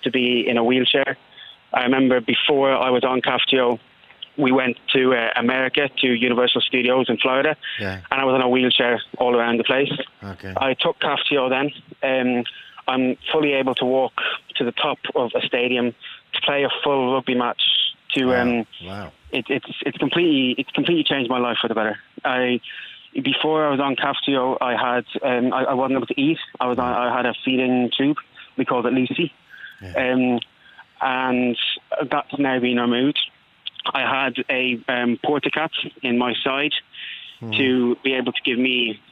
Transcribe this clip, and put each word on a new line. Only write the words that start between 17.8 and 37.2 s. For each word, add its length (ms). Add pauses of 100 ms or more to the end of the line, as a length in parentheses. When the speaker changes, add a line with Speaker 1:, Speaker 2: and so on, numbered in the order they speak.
Speaker 1:
To, 140
Speaker 2:
Wow. 120
Speaker 1:
um, 260 (160)
Speaker 2:
Wow. 300 (180)
Speaker 1:
it, 200
it's, 200 (140)
it's 140
completely, 580
it's 140
completely 340
changed 240
my 100
life 220
for 80
the 60
better. 240 (260)
I, 360 (520)
before 540
I 40
was 100
on 160
Kaftrio, 640
I 120
had, 300 (180)
um, 300
I, 120
I 100
wasn't 240
able 80
to 120
eat. 200 (220)
I 60
was 120
on, 120
I 240
had 120
a 80 (100)
feeding 500
tube. 220 (400)
We 80
called 220
it 80
Lucy. 400 (480)
Speaker 2:
Yeah. 300
Speaker 1:
Um, 280 (600)
and 560 (540)
that's 280
now 200
been 220
removed. 380 (760)
I 60
had 340 (160)
a, 380
um, 360
Porticat 460 (320)
in 160
my 240
side 300 (680)